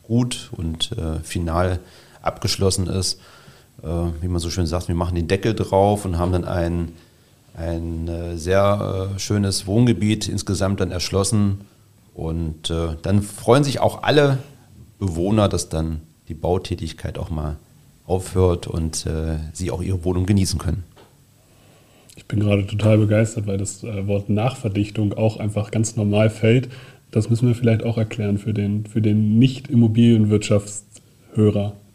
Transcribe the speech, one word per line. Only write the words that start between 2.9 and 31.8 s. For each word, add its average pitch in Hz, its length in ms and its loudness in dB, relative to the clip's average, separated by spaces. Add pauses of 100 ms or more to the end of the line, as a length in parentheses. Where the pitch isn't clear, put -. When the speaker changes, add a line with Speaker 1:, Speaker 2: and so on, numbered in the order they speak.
Speaker 1:
Äh, - 20 -12 (340)
wie 90 60 -4
man 87 140 -2
so 85 100 -4
schön 87 160 0
sagt, 87 220 -4
wir 85 80 -2
machen 87 180 -2
den 85 140 -2
Deckel 110 260 0
drauf 101 500 2
und 87 140 -4
haben 92 140 0
dann 87 120 0
ein, 85 440 -2 (680)
ein, 82 520 -6
äh, 85 280 -6
sehr, 98 800 0
äh, 98 60 -6
schönes 95 480 0
Wohngebiet 107 600 2
insgesamt 98 520 -2
dann 90 100 -2
erschlossen. 101 680 0 (540)
Und, 80 560 -6
äh, 82 320 -4
dann 101 200 2
freuen 120 400 2
sich 139 160 -2
auch - 240 -2
alle 143 360 4 (600)
Bewohner, 98 500 2
dass 87 200 -4
dann 80 320 -4 (260)
die - 80 -12
Bautätigkeit 82 840 -4
auch - 120 -8
mal 76 280 -6 (480)
aufhört 92 600 2
und, 80 400 -4
äh, 80 320 -4 (140)
sie 87 180 -8
auch 71 120 -6
ihre 90 200 -2
Wohnung 90 240 0
genießen 98 320 2
können. - 240 -4 (1300)
Speaker 2:
Ich - 100 -20
bin 104 120 -2
gerade 101 260 2
total 104 340 4
begeistert, 107 500 2
weil 98 100 -2
das, - 240 -8
äh, 101 240 -6
Wort 101 220 -2
Nachverdichtung 104 840 -2
auch 110 240 0
einfach 104 340 -4
ganz 113 240 -2
normal 107 340 2
fällt. 120 380 2 (420)
Das 110 180 0
müssen 120 200 2
wir 113 80 2
vielleicht 110 260 2
auch 113 160 -2
erklären 104 400 0
für 104 160 -4
den, 104 320 -2
für 113 160 -2
den 107 380 4
Nicht-Immobilienwirtschaftshörer, 107 2250 2 (220)